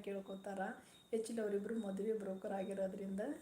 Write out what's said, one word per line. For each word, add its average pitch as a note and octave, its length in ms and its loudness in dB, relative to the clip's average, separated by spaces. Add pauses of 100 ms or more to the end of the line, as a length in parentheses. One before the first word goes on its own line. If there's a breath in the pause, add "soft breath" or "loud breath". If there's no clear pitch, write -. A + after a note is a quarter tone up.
ಕೇಳ್ಕೊತಾರ. G3 580 -4 (560 loud breath)
Actually A3+ 260 0
ಅವರಿಬ್ರು G#3 380 2
ಮದುವೆ G3+ 400 2
ಬ್ರೋಕರ್ F#3+ 340 -2
ಆಗಿರೋದ್ರಿಂದ G3 680 0 (220)